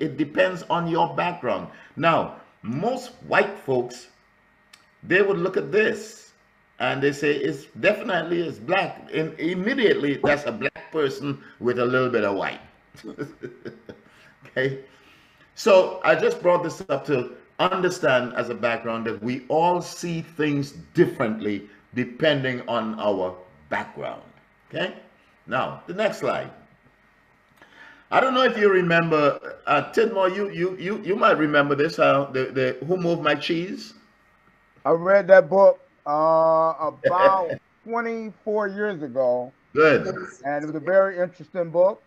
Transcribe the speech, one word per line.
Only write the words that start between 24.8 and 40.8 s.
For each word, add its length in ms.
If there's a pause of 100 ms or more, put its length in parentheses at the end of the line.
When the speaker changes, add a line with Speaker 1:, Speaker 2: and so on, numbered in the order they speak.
Speaker 1:
Now, 400
the 80
next 240
slide. 320 (1600)
I 100
don't 140
know 80
if 140
you 140
remember, 960
uh, 260
Tidmore, 420
you, 160
you, 280
you, 260
you 120
might 220
remember 360
this, 240
uh, 340
the, 140
the 400
Who 100
Moved 260
My 120
Cheese? 600 (880)
Speaker 2:
I 60
read 380
that 200
book, 320 (260)
uh, 760
about 680 (180)
Speaker 1:
<laughs> 160
Speaker 2:
twenty-four 840
years 340
ago. 500 (220)
Speaker 1:
Good. 320 (380)
Speaker 2:
And 200
it 20
was 80
a 60